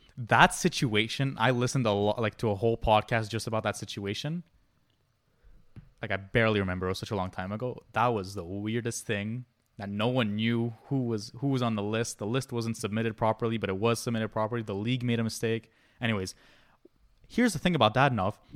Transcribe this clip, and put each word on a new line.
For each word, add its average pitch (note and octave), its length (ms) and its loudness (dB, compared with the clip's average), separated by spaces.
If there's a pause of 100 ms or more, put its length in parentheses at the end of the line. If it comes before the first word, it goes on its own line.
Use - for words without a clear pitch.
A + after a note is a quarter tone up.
(160)
That B2 380 6
situation, B2 880 0
I A#2+ 100 4
listened B2 380 2
a G#2+ 60 4
lot, G#2 280 2
like, G#2+ 160 -2
to A2+ 140 0
a G2+ 40 0
whole A2+ 220 2
podcast G#2+ 520 2
just A2 180 -6
about A2+ 160 -2
that G#2 120 -2
situation. A2 680 -6 (1600)
Like, G2+ 120 -6
I F#2+ 60 -2
barely G#2+ 420 2
remember. F#2 260 -2
It F#2 40 0
was F#2 100 -4
such - 100 -10
a A2 60 -4
long F#2 160 -2
time F#2+ 200 -8
ago. A#2 300 -8 (120)
That A2+ 160 2
was G2 260 -4
the F#2+ 80 -8
weirdest A2 640 -4
thing A2 380 -4 (340)
that G2+ 100 -8
no G#2 200 0
one A#2 260 0
knew A#2 380 0 (160)
who C3 180 0
was, A2 300 -4
who C#3 100 -2
was C3 160 2
on A2+ 120 0
the G#2 60 -2
list. A2 380 -2
The G#2 80 -4
list B2+ 240 -2
wasn't A2+ 260 -4
submitted A2 400 -2
properly, A2+ 400 0
but G2+ 140 -2
it F#2+ 60 -2
was A2+ 220 2
submitted A2 300 -2
properly. A2+ 320 -2
The G#2+ 140 -6
league A#2+ 260 -2
made A#2+ 180 0
a A2+ 40 0
mistake. A2+ 480 -4 (280)
Anyways, G#2+ 360 -2 (920)
here's A#3 260 2
the C#3+ 60 -4
thing F3+ 140 2
about A2 220 6
Dadonov. B2 400 2 (200)